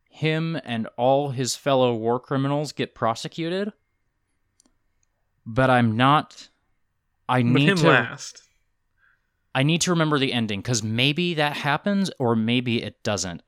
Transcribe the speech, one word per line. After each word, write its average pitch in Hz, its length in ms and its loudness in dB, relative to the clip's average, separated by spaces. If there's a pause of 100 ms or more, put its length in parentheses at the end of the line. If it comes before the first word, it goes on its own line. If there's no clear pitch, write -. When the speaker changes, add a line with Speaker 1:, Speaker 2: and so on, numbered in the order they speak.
Speaker 1:
him 160 540 -4
and 113 320 -6
all 135 340 2
his 123 260 -4
fellow 127 400 2
war 117 240 -2
criminals 143 520 -4
get - 220 -6
prosecuted. 165 800 -4 (1700)
But 127 260 0
I'm 117 260 4
not, 135 520 0 (760)
I 127 140 2
Speaker 2:
But 120 100 2
Speaker 1:
need 139 180 4
Speaker 2:
him 196 80 2
Speaker 1:
to 165 100 2
Speaker 2:
last. - 560 0 (1120)
Speaker 1:
I 131 80 2
need 156 180 2
to 180 100 0
remember 156 280 2
the 131 140 0
ending, 107 280 -2
'cause 113 220 -2
maybe 143 520 0
that 147 220 -2
happens 185 600 0
or 117 160 2
maybe 117 480 0
it - 200 -12
doesn't. 90 440 -4